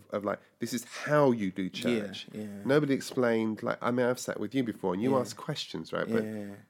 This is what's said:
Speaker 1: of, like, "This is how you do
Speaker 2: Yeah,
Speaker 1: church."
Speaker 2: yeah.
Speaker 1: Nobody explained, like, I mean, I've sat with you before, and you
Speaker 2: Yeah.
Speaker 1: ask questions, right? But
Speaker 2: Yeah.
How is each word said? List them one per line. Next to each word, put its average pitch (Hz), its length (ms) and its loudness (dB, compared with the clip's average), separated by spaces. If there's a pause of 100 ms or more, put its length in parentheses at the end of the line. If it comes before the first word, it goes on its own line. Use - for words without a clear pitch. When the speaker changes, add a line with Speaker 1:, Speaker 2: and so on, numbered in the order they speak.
(100)
Speaker 1:
of, 104 140 -2
like, 101 160 -2 (180)
"This 117 160 -4
is 113 80 -4
how 143 480 4
you 104 220 2
do 98 100 -4
Speaker 2:
Yeah, 92 80 -2
Speaker 1:
church." 107 640 -2
Speaker 2:
yeah. 107 140 -8 (180)
Speaker 1:
Nobody 143 300 4
explained, 113 680 2
like, 113 180 -2
I 117 120 0
mean, 123 120 2
I've 123 140 2
sat - 220 -4
with 104 120 -6
you 131 120 2
before, 95 300 -2
and 95 60 -2
you 127 120 2
Speaker 2:
Yeah. 131 80 4
Speaker 1:
ask - 160 -6
questions, - 560 -8
right? 85 180 -2
But 113 140 2
Speaker 2:
Yeah. 107 220 -8 (240)